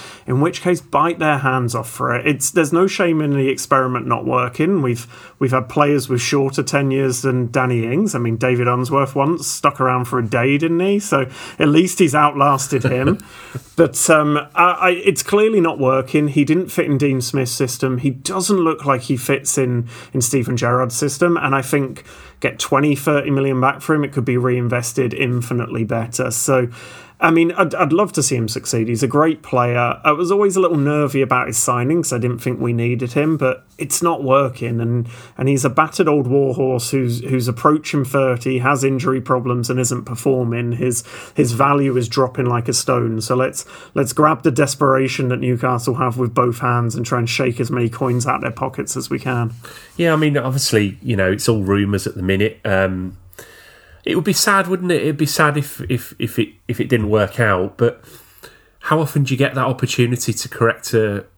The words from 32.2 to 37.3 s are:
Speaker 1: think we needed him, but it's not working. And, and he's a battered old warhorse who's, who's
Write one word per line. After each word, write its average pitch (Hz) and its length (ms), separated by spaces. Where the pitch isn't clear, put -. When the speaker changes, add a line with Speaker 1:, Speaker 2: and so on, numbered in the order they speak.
Speaker 1:
think 127 220
we 123 120
needed 120 420
him, 151 220
but 131 300
it's - 240
not 165 220
working. 127 580
And, 120 280
and 131 120
he's 139 160
a 135 60
battered 156 360
old 147 220
warhorse 131 640
who's, 123 320
who's 127 240